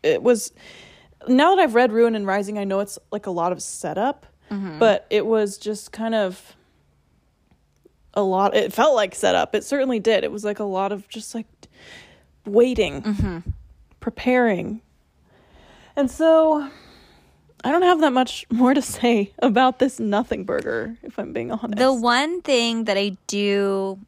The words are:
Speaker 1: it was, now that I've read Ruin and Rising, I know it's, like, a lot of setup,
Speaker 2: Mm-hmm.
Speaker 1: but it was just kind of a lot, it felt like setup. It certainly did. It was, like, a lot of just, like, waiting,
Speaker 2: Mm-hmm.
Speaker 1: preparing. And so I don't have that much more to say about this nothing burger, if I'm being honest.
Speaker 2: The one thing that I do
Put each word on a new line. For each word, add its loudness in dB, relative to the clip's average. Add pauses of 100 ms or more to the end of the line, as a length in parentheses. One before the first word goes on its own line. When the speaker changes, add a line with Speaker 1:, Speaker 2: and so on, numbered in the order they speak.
Speaker 1:
it 2
was, 0 (720)
now 4
that 4
I've 2
read 4
Ruin 2
and -4
Rising, -2
I -4
know -2
it's, -6 (140)
like, -8
a -6
lot 0
of -6
setup, -6 (240)
Speaker 2:
Mm-hmm. -8
Speaker 1:
but 4
it 0
was 0
just -10
kind -4
of -4 (1600)
a 2
lot, 2
it 0
felt 4
like 0
setup. 0
It -2
certainly -2
did. 2
It -4
was, -10
like, -4
a -6
lot -4
of -10
just, -14
like, -8 (1000)
waiting, 2
Speaker 2:
Mm-hmm. -4 (500)
Speaker 1:
preparing. 0 (1120)
And 0
so 4 (960)
I 0
don't 2
have 4
that 4
much -2
more 4
to 2
say 0
about 2
this 0
nothing -2
burger, -4
if -14
I'm -8
being -6
honest. -6
Speaker 2:
The 2
one 0
thing 0
that 0
I -4 (100)
do -2